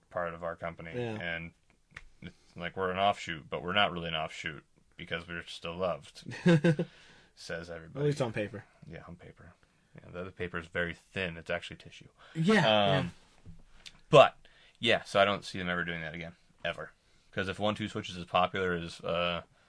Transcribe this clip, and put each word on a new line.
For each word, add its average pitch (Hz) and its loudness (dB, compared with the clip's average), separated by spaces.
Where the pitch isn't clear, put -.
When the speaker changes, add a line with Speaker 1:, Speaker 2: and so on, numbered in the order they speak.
Speaker 1:
part 85 -4
of 85 -14
our 85 -4
company. 82 -10
Speaker 2:
Yeah. 117 -6
Speaker 1:
And 85 -6
it's - -18
like, 85 -8
we're 95 -2
an 92 -2
offshoot, 95 0
but 76 -4
we're 90 -4
not 101 4
really 85 -6
an 82 -4
offshoot 78 -6
because 85 -8
we're 85 -8
still 85 -10
loved, 85 -4
Speaker 2:
<laughs> 170 6
Speaker 1:
says 85 -10
Speaker 2:
At 85 -10
Speaker 1:
everybody. 82 -4
Speaker 2:
least 143 2
on 117 0
paper. 104 -6
Speaker 1:
Yeah, 85 -12
on 87 -14
paper. - -20
Yeah, - -20
the, 90 -8
the 92 -12
paper 90 -6
is 82 -8
very 85 -2
thin. 90 -4
It's 82 -8
actually 87 -4
tissue. - -20
Speaker 2:
Yeah, 165 4
Speaker 1:
Um, 170 4
Speaker 2:
yeah. 101 4
Speaker 1:
but, 131 10
yeah, 110 4
so - 4
I 98 10
don't 101 2
see - -8
them 90 -4
ever 87 0
doing 85 -6
that 80 -8
again. 85 -10
Ever. 80 -6
'Cause 98 -2
if 95 -6
one 104 2
two 107 -4
Switch 98 -8
is 90 -12
as 87 -8
popular 90 2
as, 85 -6
uh, 87 -2